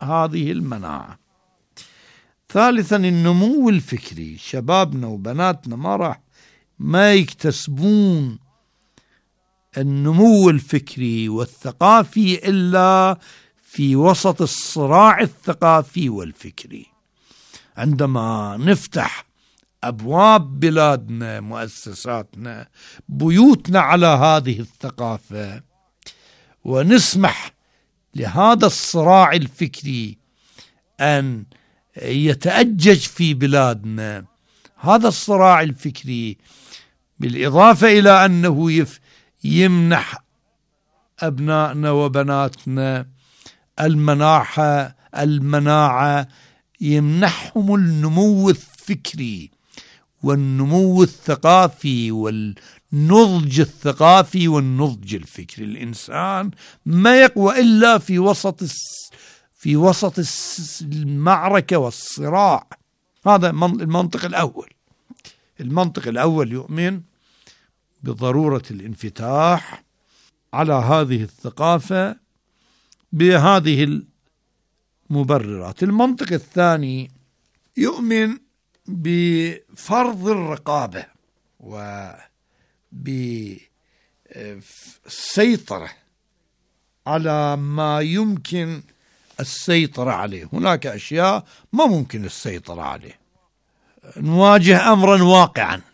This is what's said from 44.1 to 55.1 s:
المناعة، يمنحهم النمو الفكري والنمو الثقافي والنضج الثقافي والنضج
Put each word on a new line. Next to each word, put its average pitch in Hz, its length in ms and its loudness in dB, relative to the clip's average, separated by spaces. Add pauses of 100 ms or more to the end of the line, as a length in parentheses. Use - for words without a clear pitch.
المناعة، 143 1120 0 (520)
يمنحهم 175 920 0
النمو 190 760 2
الفكري - 1000 -8 (720)
والنمو 143 800 0
الثقافي 151 1080 0
والنضج 143 1500 2
الثقافي 165 880 2
والنضج 131 680 -2